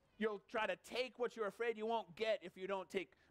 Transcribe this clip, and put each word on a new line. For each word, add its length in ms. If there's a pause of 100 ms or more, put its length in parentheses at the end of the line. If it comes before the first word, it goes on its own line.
(180)
you'll 320
try 160
to 80 (100)
take 360
what 160
you're 100
afraid 320
you 80
won't 300
get 260
if 140
you 100
don't 240
take 220 (180)